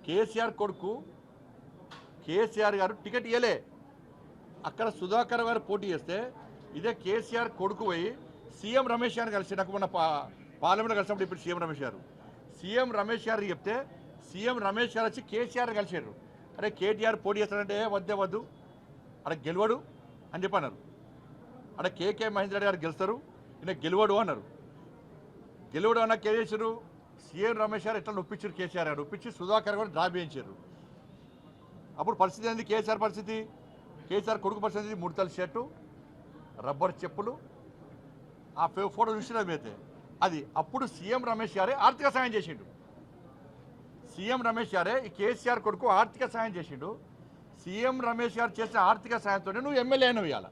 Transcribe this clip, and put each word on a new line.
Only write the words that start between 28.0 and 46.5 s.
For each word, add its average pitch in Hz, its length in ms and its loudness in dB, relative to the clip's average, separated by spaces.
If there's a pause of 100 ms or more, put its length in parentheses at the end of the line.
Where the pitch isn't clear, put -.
నొప్పించారు, 190 400 -6
కేసీఆర్ 180 340 -2
గారు 147 100 -2
నొప్పించి 190 340 -8
సుధాకర్ 202 440 0
కూడా 208 140 -2
డ్రా 160 160 0
చేయించారు. 139 500 -6 (1400)
అప్పుడు 202 160 0
పరిస్థితి 190 320 2
ఏంది? 226 160 -2
కేసీఆర్ 214 380 0
పరిస్థితి, 214 480 -4 (600)
కేసీఆర్ 208 320 0
కొడుకు 202 180 0
పరిస్థితి 208 300 -2
ఏంది? 202 120 -6
ముడతల 175 260 0
షర్టు, 220 420 -4 (880)
రబ్బర్ 139 320 0 (120)
చెప్పులు, 202 340 -6 (1200)
ఆ 165 100 2
ఫో-, 190 200 -2
ఫోటో 220 280 2
చూసినా 220 260 -2
మీరైతే 147 360 -4 (440)
అది. 165 260 0 (100)
అప్పుడు 254 280 -2
సీఎం 220 400 -2
రమేష్ 220 320 -2
గారే 190 160 4
ఆర్థిక 269 360 6
సాయం 247 240 2
చేసిండు. 156 380 -4 (1400)
సీఎం 240 260 -2
రమేష్ 226 340 0
గారే 214 300 4
ఈ 202 40 -8
కేసీఆర్ 240 500 2
కొడుకు 214 280 0
ఆర్థిక 214 380 6
సాయం 175 300 -4